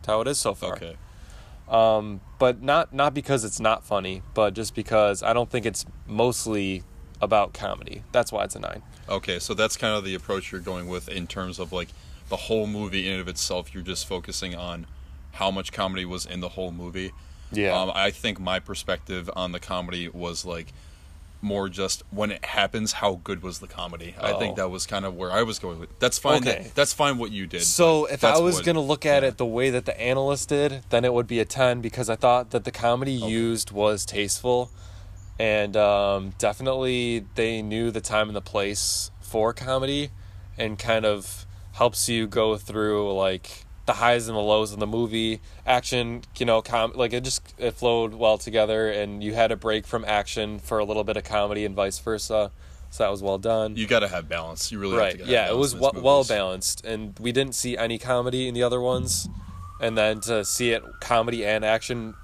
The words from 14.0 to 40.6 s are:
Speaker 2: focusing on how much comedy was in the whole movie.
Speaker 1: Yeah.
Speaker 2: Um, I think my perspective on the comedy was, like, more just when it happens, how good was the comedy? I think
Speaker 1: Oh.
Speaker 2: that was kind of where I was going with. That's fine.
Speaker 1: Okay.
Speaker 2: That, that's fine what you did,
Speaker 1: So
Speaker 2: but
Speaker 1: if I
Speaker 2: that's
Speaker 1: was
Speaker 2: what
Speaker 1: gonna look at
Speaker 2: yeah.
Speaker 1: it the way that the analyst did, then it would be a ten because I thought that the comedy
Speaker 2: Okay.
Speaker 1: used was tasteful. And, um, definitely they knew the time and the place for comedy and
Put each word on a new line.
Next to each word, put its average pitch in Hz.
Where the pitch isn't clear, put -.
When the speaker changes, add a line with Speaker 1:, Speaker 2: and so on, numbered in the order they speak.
Speaker 2:
focusing 92
on 85
how 98
much 95
comedy 95
was 90
in 90
the 87
whole 92
movie. 87
Speaker 1:
Yeah. 98
Speaker 2:
Um, 92
I 98
think 101
my 92
perspective 92
on 90
the 90
comedy 90
was, 85
like, 85
more 101
just 92
when 104
it -
happens, 104
how 95
good 90
was 90
the 98
comedy? 87
I 104
think 101
Speaker 1:
Oh. 92
Speaker 2:
that 92
was 92
kind 98
of 92
where 90
I 110
was 113
going 85
with. -
That's 127
fine. 143
Speaker 1:
Okay. 113
Speaker 2:
That, -
that's 143
fine 143
what 110
you 95
did, 87
Speaker 1:
So 160
Speaker 2:
but 151
Speaker 1:
if 139
I -
Speaker 2:
that's 156
Speaker 1:
was 175
Speaker 2:
what 175
Speaker 1:
gonna 170
look 139
at 143
Speaker 2:
yeah. 131
Speaker 1:
it 107
the 127
way 120
that 123
the -
analyst 135
did, 143
then 120
it 123
would 120
be 117
a 110
ten 123
because 117
I 113
thought 123
that 117
the -
comedy 127
Speaker 2:
Okay. 110
Speaker 1:
used 113
was 104
tasteful. 123
And, 107
um, 101
definitely 123
they 113
knew 113
the 107
time 107
and 104
the 101
place -
for 110
comedy 135
and 110